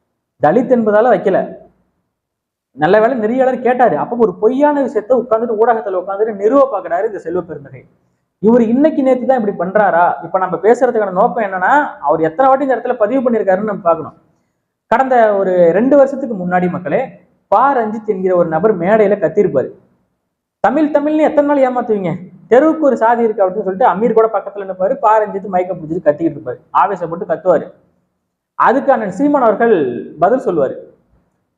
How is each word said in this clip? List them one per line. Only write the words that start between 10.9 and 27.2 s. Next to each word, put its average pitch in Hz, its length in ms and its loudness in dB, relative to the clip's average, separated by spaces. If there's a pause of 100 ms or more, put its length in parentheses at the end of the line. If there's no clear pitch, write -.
நோக்கம் 226 320 0
என்னன்னா, 190 300 -2 (280)
அவர் 156 200 0
எத்தனை 277 240 0
வாட்டி 269 200 2
இந்த 254 100 -2
இடத்துல 247 180 -6
பதிவு 240 280 0
பண்ணிருக்காருன்னு 208 500 0
நம்ம 185 100 -8
பார்க்கணும். 160 360 -2 (680)
கடந்த 233 480 2
ஒரு 180 360 2
ரெண்டு 254 260 2
வருஷத்துக்கு 269 380 0
முன்னாடி 180 340 -2
மக்களே, 156 320 -4 (460)
பா 254 300 2
ரஞ்சித் 220 280 -6
என்கிற 185 300 0
ஒரு 170 120 2
நபர் 175 320 0
மேடையில 202 380 2
கத்திருப்பாரு, 185 520 0 (920)
"தமிழ் 294 340 0
தமிழ்னு 302 280 0
எத்தனை 294 240 2
நாள் 269 260 2
ஏமாத்துவீங்க, 214 400 -2 (360)
தெருவுக்கு 302 380 2
ஒரு 240 120 2
சாதி 233 260 2
இருக்கு" 214 260 0
அப்படின்னு 202 140 -6
சொல்லிட்டு 190 300 0
அமீர் 220 200 0
கூட 220 140 4
பக்கத்துல 202 320 -6
நிப்பாரு, 190 340 -4
பா 220 280 2
ரஞ்சித் 196 300 -6
மைக்கை 180 260 -4
பிடிச்சிட்டு 160 280 -8
கத்திக்கிட்டு 147 320 0
இருப்பாரு, 123 220 -12 (180)
ஆவேசப்பட்டு 175 500 -2